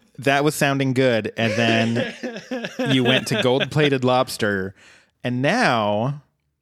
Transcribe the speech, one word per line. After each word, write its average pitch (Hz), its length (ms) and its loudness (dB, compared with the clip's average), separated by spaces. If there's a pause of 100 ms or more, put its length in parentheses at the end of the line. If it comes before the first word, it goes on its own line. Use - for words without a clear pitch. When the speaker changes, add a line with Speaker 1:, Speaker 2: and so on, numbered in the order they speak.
(200)
Speaker 1:
that 139 240 2
was 151 120 2
sounding 139 380 0
good, 117 440 2
and 113 160 0
then 113 600 0 (680)
Speaker 2:
<laughs> 240 140 0
Speaker 1:
you 127 120 2
went 127 220 0
to 113 140 -2
gold-plated 135 600 0
lobster, 110 720 0 (480)
and 123 180 -4
now 139 800 0 (400)